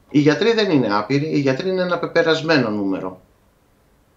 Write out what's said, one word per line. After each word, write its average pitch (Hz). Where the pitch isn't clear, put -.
οι 139
γιατροί 151
δεν 214
είναι 120
άπειροι, 139
οι 156
γιατροί 139
είναι 185
ένα 175
πεπερασμένο 156
νούμερο. 95